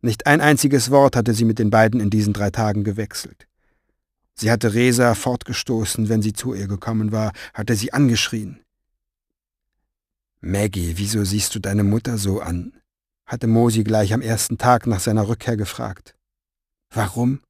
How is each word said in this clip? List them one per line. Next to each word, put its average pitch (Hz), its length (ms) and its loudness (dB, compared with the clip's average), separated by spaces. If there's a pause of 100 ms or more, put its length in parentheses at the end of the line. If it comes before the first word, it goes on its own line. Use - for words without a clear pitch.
Nicht 117 240 -2
ein 147 140 6
einziges 139 500 2
Wort 139 260 6
hatte 117 180 2
sie 113 100 0
mit 110 140 2
den 107 120 2
beiden 110 280 4
in 104 120 0
diesen 104 220 2
drei 101 180 -2
Tagen 104 340 -2
gewechselt. - 640 -8 (840)
Sie 110 160 -2
hatte 113 240 2
Reza 120 400 4
fortgestoßen, 113 960 -4
wenn 110 140 2
sie 107 100 -2
zu 120 220 -6
ihr 98 140 -6
gekommen 107 440 -4
war, 110 200 -2 (220)
hatte 110 200 -2
sie 107 180 -4
angeschrien. 117 680 0 (1800)
„Maggie, 92 560 -2
wieso 101 280 -2
siehst 98 300 -2
du 113 40 -6
deine 98 260 0
Mutter 113 340 0
so 98 220 -2
an?“, 87 340 -8 (500)
hatte 117 220 -6
Mo 113 240 6
sie 110 120 0
gleich 107 300 2
am 117 80 0
ersten 113 380 -4
Tag 123 280 2
nach 107 140 0
seiner 107 260 0
Rückkehr 117 300 -4
gefragt. 104 580 -8 (800)
„Warum? 117 580 -2